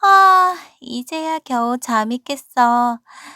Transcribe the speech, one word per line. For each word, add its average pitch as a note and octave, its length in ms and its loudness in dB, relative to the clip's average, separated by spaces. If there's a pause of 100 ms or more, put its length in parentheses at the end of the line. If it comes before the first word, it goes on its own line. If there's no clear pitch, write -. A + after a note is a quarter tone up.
"아, F#4+ 540 4 (240)
이제야 D#4+ 580 -8
겨우 A#3+ 400 -4
잠이 A#3 400 -4
깼어. A#3+ 800 -2 (380)